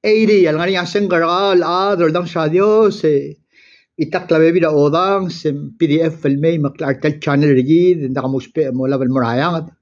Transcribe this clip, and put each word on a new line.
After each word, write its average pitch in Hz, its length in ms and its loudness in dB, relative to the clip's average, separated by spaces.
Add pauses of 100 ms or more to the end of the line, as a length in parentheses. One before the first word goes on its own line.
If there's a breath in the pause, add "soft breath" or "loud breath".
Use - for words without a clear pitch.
Eighty. 214 440 4
Al 151 140 0
ngani 185 160 -2
aseng 185 320 -2
garal. 180 560 2
Ah, 185 320 0
dordang 175 320 0
sa 160 180 -4
Dios. 208 560 2
Eh, 147 300 0 (680 soft breath)
itak 165 300 -4
la 165 80 2
bebi 165 240 4
da 165 80 2
odang. 165 640 0
Sem 143 480 -8
P 165 80 2
D 156 160 2
F 160 180 -4
filmay. 151 400 0
Maklartel 143 580 -4
channel 147 300 0
rigi. 160 460 4
Dinda 139 260 -4
kamuspe 135 520 -4
mo 131 120 -4
laban 131 240 0
morayang. 135 600 -2 (120)